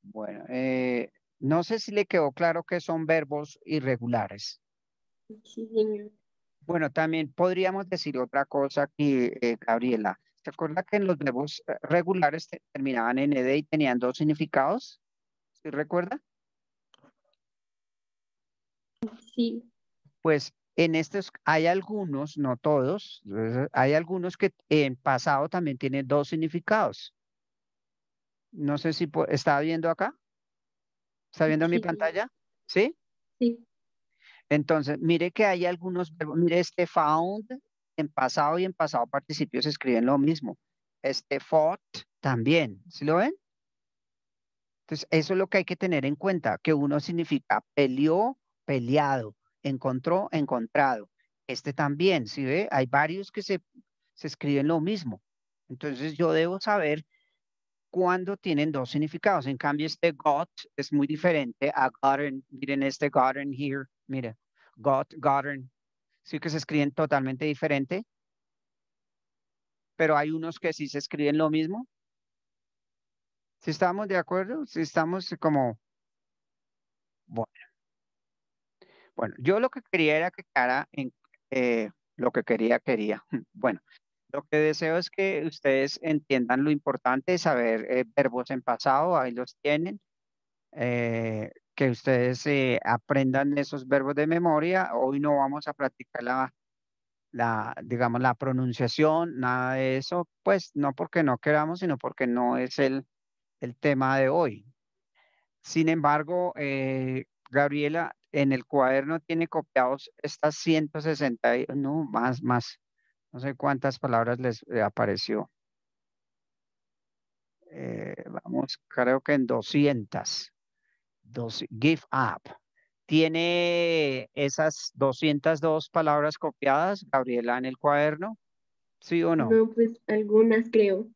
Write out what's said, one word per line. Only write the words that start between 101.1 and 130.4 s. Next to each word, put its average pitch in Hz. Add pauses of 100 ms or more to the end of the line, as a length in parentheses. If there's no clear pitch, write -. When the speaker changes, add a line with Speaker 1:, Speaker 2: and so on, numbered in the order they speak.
Speaker 1:
no 131
queramos, 151
sino 170
porque 131
no 123
es 127
el, 135 (540)
el 123
tema 135
de 135
hoy. 127 (960)
Sin 160
embargo, 160
eh, 131 (220)
Gabriela, 147 (180)
en 139
el 123
cuaderno 139
tiene 165
copiados 135
estas 151
ciento 156
sesenta 135
y, 127 (100)
no, 143
más, 123
más, 120 (500)
no 123
sé 131
cuántas 139
palabras 120
les, 123
eh, 113
apareció. 104 (2250)
Eh, - (180)
vamos, -
creo 127
que 147
en 135
doscientas. 123 (800)
Dos, 117
give 147 (100)
up. 117 (640)
¿Tiene 165
esas 147
doscientas 143
dos 156
palabras 151
copiadas, 160
Gabriela, 120
en 127
el 131
cuaderno? 151 (600)
¿Sí 170
o 170
no? 160
Speaker 2:
No, 220
pues 226
algunas 214